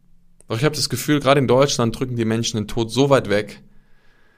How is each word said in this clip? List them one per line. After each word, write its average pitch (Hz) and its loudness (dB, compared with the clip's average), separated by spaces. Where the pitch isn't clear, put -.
Doch 113 -6
ich 123 0
habe 151 0
das 131 -4
Gefühl, 147 -2
gerade 143 4
in 127 2
Deutschland 123 2
drücken 123 -6
die 117 -2
Menschen 113 -2
den 104 -4
Tod 113 -4
so 135 2
weit 120 4
weg, 101 -4